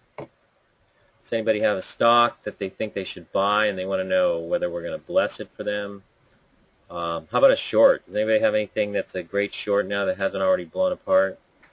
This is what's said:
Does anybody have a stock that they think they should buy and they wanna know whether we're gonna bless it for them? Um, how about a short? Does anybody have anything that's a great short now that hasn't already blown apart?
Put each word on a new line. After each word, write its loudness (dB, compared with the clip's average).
Does -18
anybody 0
have 2
a -4
stock 2
that -8
they -6
think -8
they -4
should -12
buy 2
and -4
they -4
wanna -2
know 0
whether -4
we're -6
gonna -6
bless -2
it -10
for -10
them? -6
Um, -6
how 0
about 6
a 4
short? 4
Does -12
anybody 2
have 2
anything -2
that's -4
a -4
great -2
short 0
now -2
that -2
hasn't -2
already 2
blown 0
apart? 0